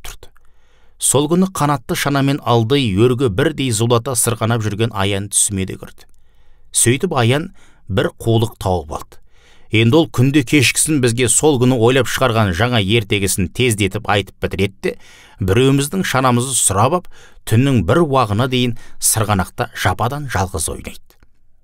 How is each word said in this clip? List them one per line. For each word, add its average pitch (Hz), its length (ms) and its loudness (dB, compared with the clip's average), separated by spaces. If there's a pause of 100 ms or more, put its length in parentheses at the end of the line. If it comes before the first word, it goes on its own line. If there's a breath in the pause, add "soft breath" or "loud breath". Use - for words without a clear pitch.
тұрды. - 240 -14 (720)
Сол 147 320 0
күні 185 240 4
қанатты 147 400 -2
шанамен 139 480 0
алды 117 320 2
өрге 123 560 2
бірдей 139 400 0
зулата 117 480 0
сырғанап 117 460 0
жүрген 107 260 -2
Аян 98 400 -2
түсіме 95 340 -2
де 95 140 -10
кірді. - 240 -18 (720)
Сөйтіп 139 400 2
Аян 131 380 0 (340 soft breath)
бір 123 320 0
қулық 113 400 0
тауып 87 320 -4
алды. - 240 -12 (560 soft breath)
Енді 117 240 4
ол 160 140 4
күнде 139 340 2
кешкісін 151 560 2
бізге 120 300 0
сол 147 320 2
күні 127 160 4
ойлап 120 320 2
шығарған 113 480 0
жаңа 120 240 0
ертегісін 101 720 0
тездетіп 107 560 -2
айтып 101 320 -2
бітіреді 95 400 -4
де, - 120 -4 (460 loud breath)
біреуміздің 131 640 0
шанамызды 127 540 0
сұрап 110 400 2
ап, - 120 -8 (360 soft breath)
түннің 123 400 2
бір 127 160 2
уағына 131 480 0
дейін 123 300 -2 (180 loud breath)
сырғанақта 104 800 -2
жападан 117 480 -4
жалғыз 92 480 -4
ойнайды. - 400 -16 (500)